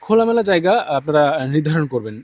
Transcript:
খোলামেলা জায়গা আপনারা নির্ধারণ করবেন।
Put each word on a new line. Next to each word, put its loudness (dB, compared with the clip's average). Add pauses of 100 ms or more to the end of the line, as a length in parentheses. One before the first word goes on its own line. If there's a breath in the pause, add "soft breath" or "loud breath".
খোলামেলা 2
জায়গা 2
আপনারা 0
নির্ধারণ 0
করবেন। -6